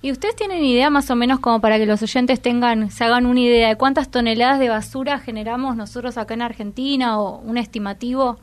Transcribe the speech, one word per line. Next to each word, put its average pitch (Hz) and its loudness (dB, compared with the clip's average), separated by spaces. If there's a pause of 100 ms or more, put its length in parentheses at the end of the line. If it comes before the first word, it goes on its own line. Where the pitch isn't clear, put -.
¿Y 269 -4
ustedes 403 -4
tienen 381 -2
idea 254 4
más 285 0
o 240 0
menos 254 2
como 226 2
para 214 4
que 214 2
los 214 2
oyentes 247 0
tengan, 240 0
se 233 -6
hagan 247 4
una 247 4
idea 233 6
de 220 2
cuántas 269 0
toneladas 240 2
de 254 2
basura 262 -4
generamos 240 -6
nosotros 240 -8
acá 226 -6
en 233 -6
Argentina 240 -2
o 190 -4
un 226 -6
estimativo? 240 -4